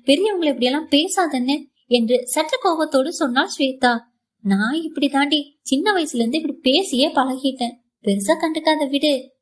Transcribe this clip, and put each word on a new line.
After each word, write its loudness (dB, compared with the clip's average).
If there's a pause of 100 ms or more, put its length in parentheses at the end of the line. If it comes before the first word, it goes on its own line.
பெரியவங்களை 2
இப்படியெல்லாம் -2
பேசாதன்னு?" 0 (220)
என்று 2
சற்று 0
கோபத்தோடு 0
சொன்னாள் 0
ஸ்வேதா. 0 (420)
"நான் 0
இப்படி -2
தாண்டி -2
சின்ன 0
வயசுல -2
இருந்து 0
இப்படி -6
பேசியே 2
பழகிட்டேன். -2 (280)
பெருசா 2
கண்டுக்காத 0
விடு. 0 (100)